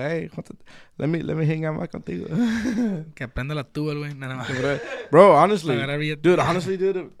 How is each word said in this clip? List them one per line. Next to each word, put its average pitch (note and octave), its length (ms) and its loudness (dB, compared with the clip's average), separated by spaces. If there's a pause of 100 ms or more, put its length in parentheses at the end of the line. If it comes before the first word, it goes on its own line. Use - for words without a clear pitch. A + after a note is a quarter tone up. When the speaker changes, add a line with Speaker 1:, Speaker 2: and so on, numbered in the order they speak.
Speaker 1:
Hey, D#3+ 280 -4
jota-, - 200 -14 (440)
let D3 100 -2
me, E3 140 -2
let - 120 -4
me D#3+ 120 0
hang D#3+ 180 0
out D#3 100 -4
más E3+ 140 -8
contigo. - 380 -10
<laughs> G#3+ 880 -2
Speaker 2:
Que C3 100 -10
aprenda C3+ 300 -6
la D3 80 -6
tuba, D3 320 -6
güey. D3 200 -8
Nada C3 200 -10
más. A#2+ 120 -8 (140)
Speaker 1:
Bro, C3+ 180 0 (300)
bro, F3+ 240 10
honestly, D#3+ 440 4
Speaker 2:
Agarrar C#3 200 -4
billetes. D3+ 240 -4
Speaker 1:
dude, E3+ 180 6
honestly, F3 380 0
dude, F#3 420 -2